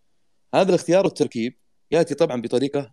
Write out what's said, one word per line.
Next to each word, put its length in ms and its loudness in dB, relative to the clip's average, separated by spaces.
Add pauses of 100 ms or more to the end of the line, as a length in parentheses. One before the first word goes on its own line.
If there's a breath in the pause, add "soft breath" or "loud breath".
(540)
هذا 160 4
الاختيار 360 2
والتركيب 500 -4 (360)
يأتي 240 0
طبعا 260 0
بطريقة 520 -2